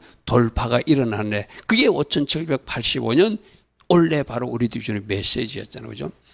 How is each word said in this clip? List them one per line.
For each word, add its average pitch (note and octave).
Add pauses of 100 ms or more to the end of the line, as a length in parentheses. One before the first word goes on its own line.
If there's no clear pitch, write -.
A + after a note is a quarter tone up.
(240)
돌파가 B2
일어나네. G#2+ (180)
그게 A#3
오천칠백팔십오 C#3+
년 G3+ (520)
올해 E3
바로 B2
우리 A#2+
뒤주는 G#2+
메시지였잖아요. A2+
그죠? - (240)